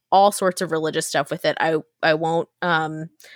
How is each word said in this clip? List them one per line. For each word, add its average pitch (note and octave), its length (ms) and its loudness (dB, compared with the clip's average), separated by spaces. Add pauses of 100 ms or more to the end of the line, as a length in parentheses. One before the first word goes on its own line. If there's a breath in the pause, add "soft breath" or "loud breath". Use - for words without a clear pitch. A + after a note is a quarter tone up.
all G3 220 6
sorts F#3+ 300 -2
of E3 100 -6
religious D#3 340 -2
stuff D3 240 -2
with D#3+ 140 -8
it. D3+ 160 0
I, D#3+ 160 0 (260)
I D#3+ 120 4
won't, D#3+ 340 -2 (140)
um, D#3+ 480 -2 (120)
I - 140 -20